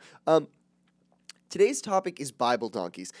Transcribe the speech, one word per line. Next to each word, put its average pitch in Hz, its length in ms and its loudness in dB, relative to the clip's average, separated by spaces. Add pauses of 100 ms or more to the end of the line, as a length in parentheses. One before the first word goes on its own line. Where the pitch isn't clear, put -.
(280)
Um, 156 220 4 (1000)
today's 240 320 2
topic 190 400 -2
is 139 100 -10
Bible 120 380 0
donkeys. 92 520 -8